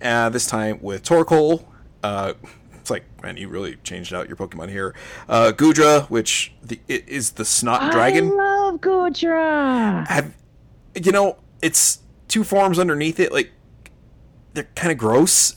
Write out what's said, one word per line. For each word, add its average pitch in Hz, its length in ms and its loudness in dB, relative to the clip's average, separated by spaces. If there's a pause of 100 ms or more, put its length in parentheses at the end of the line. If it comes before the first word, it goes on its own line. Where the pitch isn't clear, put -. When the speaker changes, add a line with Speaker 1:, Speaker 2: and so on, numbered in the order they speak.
Speaker 1:
uh, 117 260 2
this 120 180 -4
time 107 360 -4
with 98 200 -8
Torkoal. 160 600 2 (400)
Uh, 98 300 -4 (400)
it's - 160 -12
like, 110 140 -6 (180)
man, 92 140 -14
you 95 120 -14
really 85 340 -10
changed 87 320 -12
out 90 140 -8
your - 80 -14
Pokemon 87 340 -12
here. 98 240 -8 (340)
Uh, 113 260 4
Goodra, 151 540 4
which - 440 -2 (100)
the, 117 160 -14 (100)
it 131 200 -6
is 135 240 -6
the - 120 -8
snot - 380 0
Speaker 2:
I 285 80 -2
Speaker 1:
dragon. 123 460 2
Speaker 2:
love 392 440 -2
Goodra. 302 1300 0
Speaker 1:
Have, 147 260 -4 (640)
you 180 180 0
know, 202 240 2 (240)
it's - 380 0 (300)
two 220 160 0
forms 196 340 2
underneath 160 420 0
it. 180 120 2
Like, - 180 -2 (1040)
they're 147 200 -8
kinda 170 200 -2
gross, 113 640 2